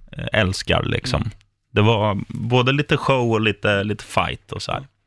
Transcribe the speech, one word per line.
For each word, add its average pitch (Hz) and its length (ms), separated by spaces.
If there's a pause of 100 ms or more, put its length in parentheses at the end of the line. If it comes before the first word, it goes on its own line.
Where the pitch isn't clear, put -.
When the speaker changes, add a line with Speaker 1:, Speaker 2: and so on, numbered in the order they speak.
(180)
Speaker 1:
eh, - 80 (140)
älskar, 90 440
liksom. - 380
Speaker 2:
Mm. - 100 (420)
Speaker 1:
Det 104 80
var 104 360 (100)
både 123 440
lite 143 260
show 123 340
och 110 100
lite, 104 420
lite 104 200
fight - 480
och - 100
så - 100
här. - 120 (240)